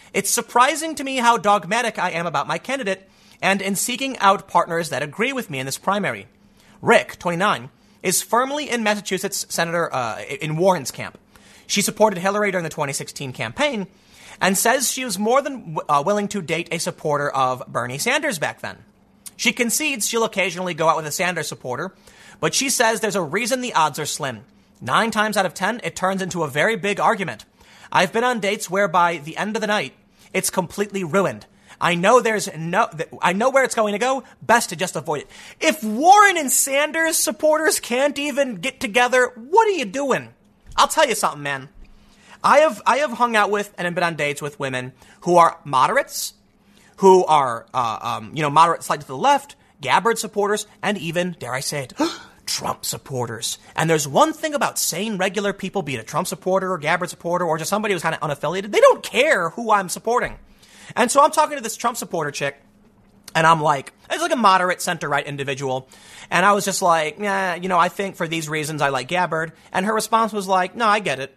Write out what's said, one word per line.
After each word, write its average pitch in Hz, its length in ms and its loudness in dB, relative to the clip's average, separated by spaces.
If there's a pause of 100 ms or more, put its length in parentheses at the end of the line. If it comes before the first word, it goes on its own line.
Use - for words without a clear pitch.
(120)
"It's - 180 -2
surprising 285 640 2
to 285 100 -8
me 269 120 -6
how 233 200 4
dogmatic 208 640 0
I 175 140 -2
am 170 140 -4
about 147 200 -2
my 151 120 -4
candidate 214 500 -6 (340)
and 190 180 2
in 196 140 -2
seeking 254 440 -4
out 196 300 4
partners 165 420 0
that 131 120 -2
agree 196 300 -2
with 254 180 -6
me 135 80 -6
in 131 80 -4
this 131 120 -6
primary." 156 480 -2 (540)
Rick, 196 380 2
twenty-nine, 170 520 -2 (320)
is 180 200 -2
firmly 269 480 -2
in 233 120 -2
Massachusetts 202 680 -2
Senator, 170 440 -2
uh, 113 300 -4
in 156 340 -6
Warren's 175 340 2
camp. - 280 -12 (480)
She - 160 0
supported 208 360 2
Hillary 202 320 0
during 180 140 -2
the 151 60 -6
twenty 143 220 -4
sixteen 139 400 -10
campaign 208 540 -2 (540)
and 185 180 2
says 262 320 2
she 262 140 -6
was 202 140 -6
more 226 220 2
than 262 340 -6
w-, - 140 -6
uh, 143 160 2
willing 202 240 0
to 202 140 -6
date 165 280 -4
a 170 80 -4
supporter 147 520 -4
of 127 360 0
Bernie 127 320 -6
Sanders 269 400 -2
back 123 220 -6
then. 104 160 -10 (600)
She 233 160 0
concedes 254 540 -2
she'll 226 180 0
occasionally 185 500 -2
go 156 140 0
out 160 80 4
with 160 100 -4
a 143 60 -8
Sanders 175 360 -2
supporter, 131 460 -8 (460)
but 160 140 0
she 269 140 0
says 226 320 2
there's 202 160 -2
a 196 60 -2
reason 214 380 -2
the 247 140 -6
odds 156 240 2
are 151 80 -4
slim. 127 380 -8 (360)
Nine 165 300 2
times 214 260 -2
out 190 100 2
of 170 80 -6
ten, 208 280 -4
it 165 140 -8
turns 190 240 -2
into 175 220 -4
a 151 60 -2
very 160 280 0
big 196 240 -4
argument. 170 440 0 (460)
I've 175 220 2
been 233 120 0
on 247 160 0
dates 202 280 -2
where 196 200 2
by 175 300 2
the 147 180 -12
end 208 200 -4
of 226 40 -4
the 214 60 -4
night, 202 280 -2 (380)
it's 185 180 -2
completely 196 540 -4
ruined. 147 420 0 (340)
I 170 140 2
know 196 260 6
there's 208 360 -2
no, 170 380 0
th-, 160 140 -8 (140)
I 175 100 2
know 220 180 0
where 262 140 4
it's - 100 -2
going 214 180 0
to 208 60 -2
go. 254 260 -2 (180)
Best 226 280 4
to 175 60 -10
just 175 200 -4
avoid 151 260 -4
it. - 80 -18 (300)
If 320 220 2
Warren 359 540 6
and 285 140 -2
Sanders 302 680 0
supporters 311 640 2
can't 269 380 0
even 277 380 -2
get 180 240 -8
together, 247 560 2
what 330 300 2
are 415 60 2
you 311 120 -2
doing? 202 500 -2 (420)
I'll 269 120 4
tell 311 180 2
you 226 80 0
something, 151 280 -4
man. 139 260 -6 (760)
I 240 160 6
have, 294 260 4
I 226 140 4
have 285 140 -2
hung 233 240 0
out 208 140 4
with 202 280 -2
and 175 160 -2
been 175 100 0
on 170 120 -2
dates 147 260 -4
with 143 160 -8
women 131 340 -6 (280)
who 175 160 2
are 170 280 6
moderates, 147 720 0 (600)
who 185 280 8
are, 131 480 2
uh, 120 300 -2
um, 113 320 -6
you 147 80 -4
know, 147 80 0
moderate 160 320 6
slightly 151 200 -4
to - 60 -20
the 135 80 -10
left, 190 400 0 (240)
Gabbard 180 380 2
supporters, 208 480 -2 (160)
and 196 160 -2
even, 175 400 -4
dare 120 160 -8
I 131 60 -4
say 143 240 -6
it, - 80 -16 (280)
<gasps> - 260 -20
Trump - 380 -6
supporters. 117 720 -6 (160)
And 160 140 0
there's 156 180 2
one 240 260 4
thing 311 220 -6
about 220 240 -2
sane, 202 380 -4
regular 185 360 -2
people, 190 300 -6
be 147 120 -6
it 113 60 -6
a 107 40 -14
Trump 165 220 -4
supporter 185 460 -2
or 180 60 -4
Gabbard 170 300 -2
supporter 175 360 -4
or 160 120 0
just 156 140 -6
somebody 208 240 0
who's 165 80 -4
kinda 160 160 -2
unaffiliated, 165 520 -4
they 349 100 2
don't 494 220 6
care 214 480 0
who 233 200 -4
I'm 196 180 2
supporting. 214 500 -4 (560)
And 233 160 2
so 277 120 6
I'm 302 80 6
talking 302 260 0
to 269 60 -10
this 220 140 -8
Trump 240 200 -4
supporter 165 340 -4
chick, 143 300 -6 (720)
and 160 120 6
I'm 165 140 6
like, 147 320 0 (180)
it's 339 120 -2
like 339 100 0
a 320 40 0
moderate 185 460 4
center-right 147 440 -2
individual. 135 640 -6 (420)
And 175 160 4
I 202 60 6
was 202 120 2
just 190 180 -2
like, 165 360 2
"Yeah, 196 360 -2
you 180 140 -6
know, 185 100 2
I 175 100 4
think 196 280 -6
for 170 120 -4
these 160 200 -4
reasons 151 320 -4
I 143 100 4
like 131 180 -2
Gabbard." 160 440 -2 (200)
And 185 140 -2
her 220 80 0
response 220 380 0
was 208 140 -6
like, 185 280 0
"No, 233 120 0
I 214 140 4
get 143 200 -4
it. 139 160 -12